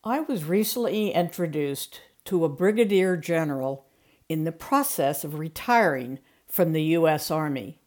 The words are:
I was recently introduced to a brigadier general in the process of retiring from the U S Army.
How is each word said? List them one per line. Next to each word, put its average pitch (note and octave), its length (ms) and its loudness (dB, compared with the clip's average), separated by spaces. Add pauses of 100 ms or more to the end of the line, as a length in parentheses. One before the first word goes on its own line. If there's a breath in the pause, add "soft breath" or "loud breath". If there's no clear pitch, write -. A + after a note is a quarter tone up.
I B3+ 140 -2
was B3 240 -4
recently G#3+ 680 0
introduced D3+ 880 -4 (260)
to F3 180 2
a D#3+ 40 2
brigadier F#3+ 680 2
general C#3+ 720 -2 (420 soft breath)
in D#3+ 160 -2
the E3 80 -2
process E3 720 0
of D3+ 120 -8
retiring D#3 840 0 (260 soft breath)
from E3 260 2
the D#3 120 2
U E3 240 4
S D3+ 200 0
Army. D3+ 580 -4